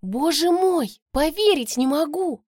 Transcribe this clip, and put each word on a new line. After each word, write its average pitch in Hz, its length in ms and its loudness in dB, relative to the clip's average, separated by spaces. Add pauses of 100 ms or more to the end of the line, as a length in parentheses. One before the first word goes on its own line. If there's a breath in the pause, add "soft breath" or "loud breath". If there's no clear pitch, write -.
«Боже 294 500 0
мой, 349 500 0 (100)
поверить 311 640 0
не 254 100 0
могу!» 302 640 -2